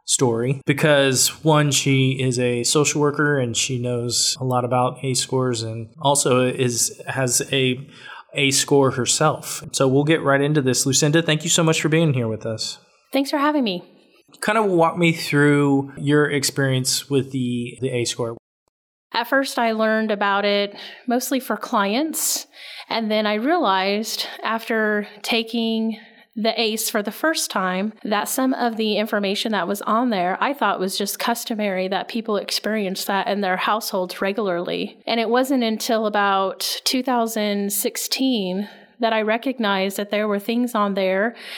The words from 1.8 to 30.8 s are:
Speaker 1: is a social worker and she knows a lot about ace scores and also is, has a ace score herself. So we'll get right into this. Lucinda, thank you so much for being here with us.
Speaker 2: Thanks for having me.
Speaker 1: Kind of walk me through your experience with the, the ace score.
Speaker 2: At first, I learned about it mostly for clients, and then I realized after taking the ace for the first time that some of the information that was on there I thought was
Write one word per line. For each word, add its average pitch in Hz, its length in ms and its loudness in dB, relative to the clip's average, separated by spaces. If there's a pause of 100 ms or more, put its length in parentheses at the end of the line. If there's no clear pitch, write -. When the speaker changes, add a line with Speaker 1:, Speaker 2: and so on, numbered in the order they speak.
Speaker 1:
is 127 200 0
a 123 260 0
social 151 340 2
worker 147 400 2
and 117 160 -2
she 131 240 -2
knows 120 640 -2
a 131 40 -4
lot 127 200 0
about 127 400 0
ace 131 160 -2
scores 127 420 -2
and 113 280 -8 (100)
also 135 460 4
is, 123 520 -2 (100)
has 123 340 0 (100)
a 135 340 0 (480)
ace 139 240 2
score 135 340 4
herself. - 720 -2 (100)
So 139 140 2
we'll 139 180 4
get 156 180 4
right 139 180 4
into 147 220 2
this. 127 240 0
Lucinda, 147 340 4
thank 156 240 0
you 165 60 -4
so 180 120 4
much 160 200 2
for 160 80 2
being 160 240 4
here 120 120 0
with 110 200 -6
us. - 320 -6 (320)
Speaker 2:
Thanks 277 200 -2
for 302 80 -2
having 294 260 0
me. 180 180 -4 (600)
Speaker 1:
Kind 214 160 2
of 214 80 2
walk 165 320 2
me 165 160 4
through 143 840 2
your 147 340 2
experience 131 800 -2
with 135 240 0
the, 123 480 -4
the 131 80 -4
ace 120 220 -2
score. 117 260 -6 (760)
Speaker 2:
At 233 140 -2
first, 269 300 0
I 226 140 2
learned 220 380 0
about 202 340 0
it 202 320 0 (300)
mostly 247 340 0
for 220 160 -4
clients, 226 880 -2 (440)
and 220 200 -2
then 214 160 0
I 208 100 0
realized 214 880 0 (160)
after 214 680 -2 (140)
taking 226 760 -2 (380)
the 220 240 0
ace 220 300 -2
for 214 120 -2
the 214 80 -4
first 311 400 -2
time 190 440 -2 (100)
that 208 240 0
some 262 240 0
of 226 240 -2
the 214 220 0
information 208 540 -2
that 180 140 0
was 202 140 -4
on 233 300 0
there 185 280 0
I 254 140 0
thought 208 260 0
was 190 200 -2